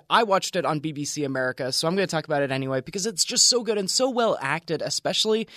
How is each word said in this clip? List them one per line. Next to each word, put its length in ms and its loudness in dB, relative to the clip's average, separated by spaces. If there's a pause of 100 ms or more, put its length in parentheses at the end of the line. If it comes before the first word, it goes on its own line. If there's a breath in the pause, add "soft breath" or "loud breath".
I 140 4
watched 340 0
it 100 -2
on 160 0
B 100 -6
B 120 -6
C 200 -6
America, 480 -2
so 160 0
I'm 80 0
gonna 100 2
talk 200 -2
about 180 0
it 80 -2
anyway, 300 -2
because 260 -6
it's 180 -2
just 220 2
so 160 4
good 160 0
and 100 -2
so 220 2
well 280 2
acted, 440 -2
especially 720 0